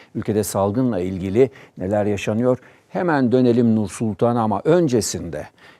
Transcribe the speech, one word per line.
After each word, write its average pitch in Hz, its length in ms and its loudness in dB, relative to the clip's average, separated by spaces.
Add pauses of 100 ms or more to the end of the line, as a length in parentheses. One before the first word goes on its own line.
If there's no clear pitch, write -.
(140)
Ülkede 107 300 -2
salgınla 101 560 -2
ilgili 95 500 0 (280)
neler 101 280 -2
yaşanıyor? 110 520 0 (300)
Hemen 147 440 0
dönelim 120 440 4
Nur 107 120 0
Sultan'a 117 540 -2
ama 107 220 -2
öncesinde 104 840 0 (340)